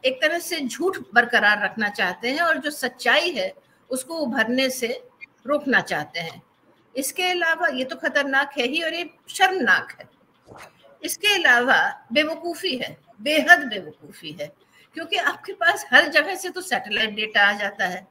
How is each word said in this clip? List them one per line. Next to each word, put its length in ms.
एक 160
तरह 180
से 200
झूठ 380
बरकरार 500
रखना 260
चाहते 400
हैं 120
और 160
जो 120
सच्चाई 600
है 240
उसको 260
उभरने 540
से 380
रोकना 340
चाहते 380
हैं। 240
इसके 280
अलावा 440
ये 160
तो 120
खतरनाक 640
है 100
ही 140
और 120
ये 160
शर्मनाक 720
है। 140
इसके 240
अलावा 840
बेवकूफ़ी 640
है, 200
बेहद 380
बेवकूफ़ी 720
है, 120
क्योंकि 220
आपके 380
पास 400
हर 140
जगह 280
से 140
तो 120
सैटेलाइट 480
डेटा 400
आ 40
जाता 320
है। 260